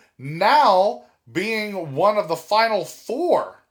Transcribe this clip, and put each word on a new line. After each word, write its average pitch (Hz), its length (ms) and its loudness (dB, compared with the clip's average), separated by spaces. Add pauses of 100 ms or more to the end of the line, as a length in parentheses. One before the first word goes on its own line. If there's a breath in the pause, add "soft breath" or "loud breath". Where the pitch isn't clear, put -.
(180 soft breath)
now 202 840 2 (280 soft breath)
being 196 640 -6
one 196 240 2
of 190 100 -2
the 165 80 -2
final 214 480 0
four 226 880 -4